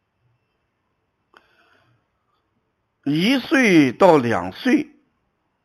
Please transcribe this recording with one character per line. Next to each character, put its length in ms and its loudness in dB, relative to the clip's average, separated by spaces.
一 320 -2
岁 540 2
到 240 4
两 360 -4
岁， 360 -4